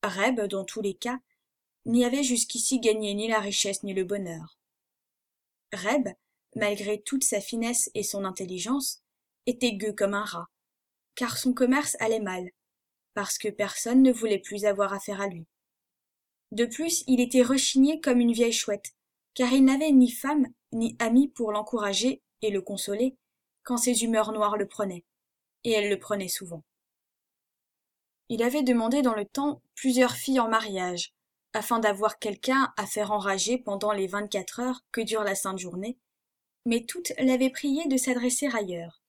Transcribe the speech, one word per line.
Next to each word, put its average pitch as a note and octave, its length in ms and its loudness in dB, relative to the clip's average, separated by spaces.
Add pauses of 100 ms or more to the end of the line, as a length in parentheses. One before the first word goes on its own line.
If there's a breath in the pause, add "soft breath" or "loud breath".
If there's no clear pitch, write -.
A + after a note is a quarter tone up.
Reb, G#3+ 460 0
dans F#3+ 160 -4
tous A3 180 -10
les G3 120 -2
cas, B3 260 -8 (640)
n'y A#3+ 200 4
avait C4+ 200 0
jusqu'ici B3 560 0
gagné G#3+ 340 0
ni G#3+ 140 -4
la A3 100 0
richesse G3+ 460 -2
ni G3 100 -6
le F#3+ 80 0
bonheur. F3 560 -6 (1120)
Reb, G#3 360 0 (480)
malgré G#3 440 -2
toute C4 220 -4
sa G#3 180 0
finesse A#3 540 -2
et G#3 80 -2
son G3 220 -4
intelligence, F#3 760 -4 (480)
était B3 260 0
gueux G#3 200 -4
comme G3+ 220 0
un G3+ 80 -2
rat, E3+ 240 -10 (680)
car A#3+ 200 -4
son B3+ 160 0
commerce B3+ 460 2
allait A3 220 0
mal, F#3 280 -6 (680)
parce G3+ 240 -4
que G#3+ 100 -4
personne A3+ 520 2
ne C4 120 10
voulait A3 260 0
plus G3+ 280 -4
avoir G3 260 2
affaire G3 280 -6
à G3+ 60 -2
lui. E3+ 220 -10 (1040)
De A3 120 2
plus, D#4+ 440 -2
il B3 120 4
était B3 220 4
rechigné C4+ 580 4
comme B3 200 2
une A#3 120 4
vieille A#3 200 2
chouette, - 400 -4 (420)
car B3 180 2
il C4+ 120 8
n'avait C#4 260 4
ni B3+ 220 8
femme C#4 340 0 (240)
ni A3+ 300 -2
ami A#3 260 6
pour A#3 240 -4
l'encourager G#3 720 -2 (200)
et G#3+ 80 0
le G3 120 -2
consoler G3+ 540 -2 (480)
quand A#3+ 140 -2
ses A#3 260 2
humeurs A3 260 2
noires G#3+ 260 0
le G3+ 120 -2
prenaient, F#3 360 -6 (600)
et A#3 80 0
elles G#3 180 2
le G3 80 0
prenaient G3 300 -6
souvent. E3+ 340 -8 (1700)
Il A#3 160 -2
avait C4+ 180 0
demandé B3 400 2
dans A#3 140 2
le G#3 80 -4
temps C#4+ 360 -4 (140)
plusieurs B3+ 400 2
filles C4 240 -2
en A3+ 100 2
mariage, F#3+ 680 -4 (380)
afin A3 280 -2
d'avoir G#3 400 0
quelqu'un B3+ 560 0
à G3+ 100 -4
faire G#3 240 -4
enrager G3+ 480 0
pendant G#3 320 -4
les G3 160 0
vingt-quatre G3+ 540 -6
heures B3+ 220 -4 (100)
que - 80 -4
dure A3 240 -2
la G3 100 0
sainte F#3+ 240 -4
journée, F#3 400 -8 (680)
mais A#3 200 0
toutes - 340 -8
l'avaient C4 320 4
prié D4 380 -2
de C4+ 80 2
s'adresser B3 500 0
ailleurs. F3+ 640 -6